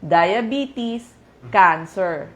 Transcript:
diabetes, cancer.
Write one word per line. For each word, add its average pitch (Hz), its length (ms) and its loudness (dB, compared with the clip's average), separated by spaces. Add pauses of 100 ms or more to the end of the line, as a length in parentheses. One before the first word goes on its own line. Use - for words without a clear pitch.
diabetes, 233 1040 -2 (400)
cancer. 165 880 0